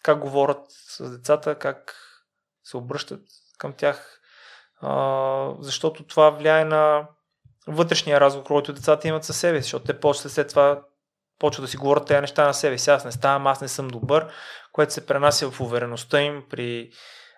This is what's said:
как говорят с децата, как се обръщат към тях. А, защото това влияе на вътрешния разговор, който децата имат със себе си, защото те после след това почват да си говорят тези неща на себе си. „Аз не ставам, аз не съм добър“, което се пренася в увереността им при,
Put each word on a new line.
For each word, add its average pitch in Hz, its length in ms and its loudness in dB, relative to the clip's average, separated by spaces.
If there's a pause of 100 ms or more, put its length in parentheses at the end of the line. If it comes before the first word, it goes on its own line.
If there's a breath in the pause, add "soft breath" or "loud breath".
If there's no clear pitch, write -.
как 151 160 4
говорят 139 500 0
с - 420 -16
децата, 147 440 -2
как 143 400 -10 (720)
се - 120 -14
обръщат 127 440 -12 (380)
към 143 140 -12
тях. - 480 -4 (600 soft breath)
А, 135 800 -2
защото 151 440 -6
това 156 260 6
влияе 156 340 2
на 151 440 2 (580)
вътрешния 156 540 2
разговор, 139 260 4
който 147 260 0
децата 156 360 0
имат 156 160 -4
със 156 120 -8
себе 170 220 0
си, 127 40 -4
защото 127 220 -8
те 139 160 -6
после 143 280 0
след 143 200 -2
това 143 340 4 (560)
почват 143 260 -2
да 131 40 -8
си - 80 -10
говорят 143 300 2
тези 143 140 4
неща 143 260 2
на 139 80 2
себе 135 240 -2
си. 147 120 2
„Аз 143 140 4
не 120 80 -10
ставам, 139 340 0
аз 135 140 0
не 139 80 -8
съм 135 200 -8
добър“, 131 380 0 (460 loud breath)
което 151 200 0
се - 140 -10
пренася 143 440 2
в - 100 -10
увереността 120 640 -2
им 147 280 -6
при, 117 400 -8 (480 loud breath)